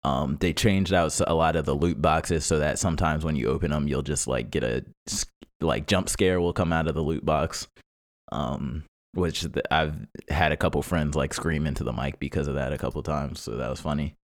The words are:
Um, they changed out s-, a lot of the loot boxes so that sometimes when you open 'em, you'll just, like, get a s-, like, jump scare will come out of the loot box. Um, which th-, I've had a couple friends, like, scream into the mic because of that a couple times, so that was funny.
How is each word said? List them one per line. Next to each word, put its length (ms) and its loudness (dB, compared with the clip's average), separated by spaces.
Um, 360 0
they 120 0
changed 400 2
out 140 4
s-, 200 0
a 80 2
lot 220 4
of 80 0
the 100 0
loot 260 0
boxes 460 2
so 140 2
that 180 0
sometimes 460 0
when 120 0
you 120 0
open 240 0
'em, 160 0
you'll 140 0
just, 260 -2
like, 220 -2
get 120 -2
a 220 -2
s-, 180 -4
like, 260 0
jump 220 2
scare 320 4
will 120 2
come 200 2
out 160 2
of 60 0
the 80 0
loot 220 0
box. 420 0
Um, 540 -4
which 260 -2
th-, 300 -4
I've 240 2
had 240 2
a 40 0
couple 260 0
friends, 340 0
like, 180 0
scream 320 -2
into 180 -2
the 80 -2
mic 280 -4
because 280 -2
of 60 -4
that 180 -2
a 60 -4
couple 240 -4
times, 380 -4
so 160 -8
that 140 -4
was 100 -6
funny. 340 -2